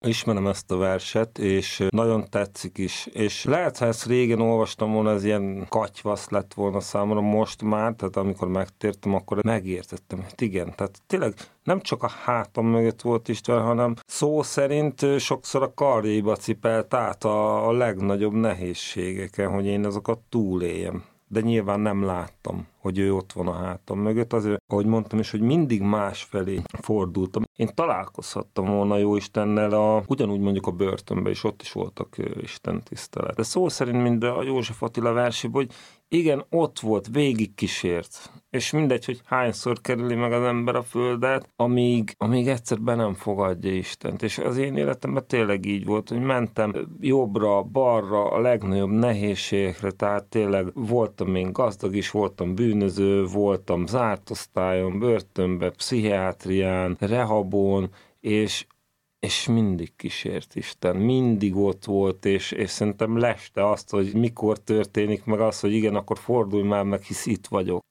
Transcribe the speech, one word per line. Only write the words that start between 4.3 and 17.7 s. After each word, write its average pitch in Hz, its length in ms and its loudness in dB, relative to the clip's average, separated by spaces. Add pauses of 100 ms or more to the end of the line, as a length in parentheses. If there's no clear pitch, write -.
olvastam 110 520 2
volna, 107 180 4
ez 101 120 2
ilyen 98 460 0
katyvasz 104 600 -2
lett 101 240 -2
volna 101 260 0
számomra, 104 420 0
most 107 400 2
már, 107 320 0
tehát 95 240 -4
amikor 95 300 0
megtértem, 95 640 -2
akkor 98 300 -2
megértettem. 92 800 -4
Hát - 200 -16
igen, 95 340 -2
tehát - 320 -6
tényleg 147 260 -2 (300)
nem 185 180 0
csak - 220 -4
a 120 60 -2 (140)
hátam 117 440 0
mögött 113 340 2
volt 117 260 0
Isten, 117 340 0
hanem 120 340 0 (100)
szó 151 360 0
szerint, 143 600 -2
ö, 139 160 4
sokszor 135 460 -2
a 131 100 -2
karjaiba 107 640 2
cipelt 113 580 -2
át 110 300 -2
a, 107 440 2
a 117 40 4